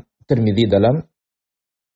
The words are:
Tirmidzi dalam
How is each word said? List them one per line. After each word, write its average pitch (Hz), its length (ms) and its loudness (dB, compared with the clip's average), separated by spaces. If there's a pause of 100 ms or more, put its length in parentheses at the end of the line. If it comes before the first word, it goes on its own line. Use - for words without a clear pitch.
(280)
Tirmidzi 110 400 0
dalam 110 320 2 (960)